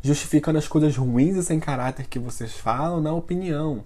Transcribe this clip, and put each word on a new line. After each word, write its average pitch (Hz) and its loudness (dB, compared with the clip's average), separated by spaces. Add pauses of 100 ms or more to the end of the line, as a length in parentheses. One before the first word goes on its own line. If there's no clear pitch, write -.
justificando 147 2
as 151 -2
coisas 151 4
ruins 127 4
e 180 0
sem 160 0
caráter 131 -4
que - -6
vocês 120 -6
falam 156 -2
na 151 0
opinião. 165 -2